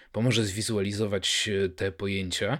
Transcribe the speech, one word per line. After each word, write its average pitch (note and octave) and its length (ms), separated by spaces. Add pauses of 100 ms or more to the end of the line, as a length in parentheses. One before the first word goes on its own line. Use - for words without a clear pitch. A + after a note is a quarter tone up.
(120)
pomoże A2+ 320
zwizualizować, G2+ 1040 (160)
e, F#2+ 40
te G2 240
pojęcia G2+ 680